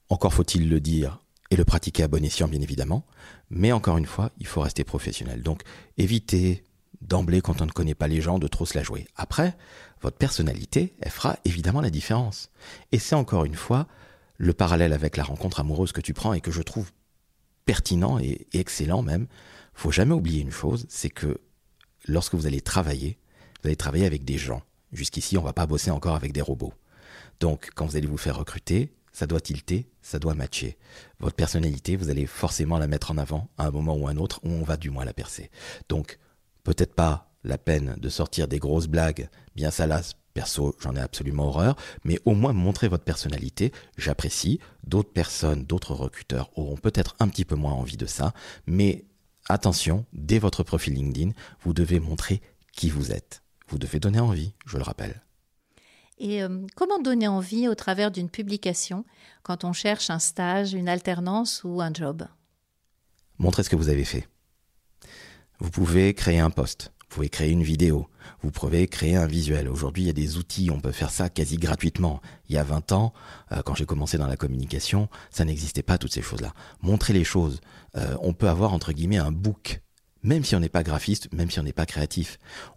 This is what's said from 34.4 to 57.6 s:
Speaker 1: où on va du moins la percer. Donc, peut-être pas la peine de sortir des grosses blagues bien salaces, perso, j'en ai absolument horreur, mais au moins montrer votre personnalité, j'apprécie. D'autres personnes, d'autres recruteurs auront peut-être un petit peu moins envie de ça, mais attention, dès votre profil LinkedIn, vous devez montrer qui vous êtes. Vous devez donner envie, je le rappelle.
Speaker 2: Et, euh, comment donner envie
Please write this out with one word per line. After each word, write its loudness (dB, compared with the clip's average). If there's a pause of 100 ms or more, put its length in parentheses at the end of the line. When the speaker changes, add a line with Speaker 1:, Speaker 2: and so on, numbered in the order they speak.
Speaker 1:
où -2
on -2
va -2
du -6
moins -4
la -6
percer. -12 (380)
Donc, -4 (460)
peut-être 2
pas 2 (120)
la -4
peine 0
de -6
sortir -2
des -2
grosses 0
blagues 0 (260)
bien 0
salaces, 0 (200)
perso, -2
j'en -4
ai -2
absolument -2
horreur, 2 (280)
mais 2
au 6
moins 4
montrer 2
votre 0
personnalité, -2 (240)
j'apprécie. -2 (240)
D'autres 0
personnes, 0
d'autres -4
recruteurs -6
auront -4
peut-être 0
un 4
petit 0
peu -2
moins 0
envie -4
de -6
ça, -2 (320)
mais 2 (420)
attention, 2
dès 2
votre 2
profil 0
LinkedIn, 0 (320)
vous 0
devez 2
montrer -2 (300)
qui 0
vous -2
êtes. -10 (260)
Vous -6
devez -4
donner 2
envie, 0 (140)
je -8
le -2
rappelle. -8 (960)
Speaker 2:
Et, -4
euh, -6 (120)
comment 0
donner 2
envie 0